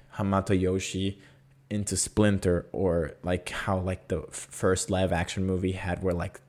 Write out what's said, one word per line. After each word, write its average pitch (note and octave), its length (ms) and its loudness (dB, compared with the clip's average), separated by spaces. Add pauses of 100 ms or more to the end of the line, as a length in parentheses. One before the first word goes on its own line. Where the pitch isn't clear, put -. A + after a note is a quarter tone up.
(160)
Hamato G2 420 2
Yoshi F#2+ 600 -2 (500)
into G#2 260 -2
Splinter, F#2+ 760 2
or, E2+ 400 0 (100)
like, F2 260 -2
how, - 300 -2
like, F#2 300 -4
the D#2+ 140 -2
f-, - 280 -12
first F#2 400 0
live F#2 220 2
action F2 340 0
movie F#2 260 0
had, F#2 300 -4
where, F#2 100 0
like, F2 360 -6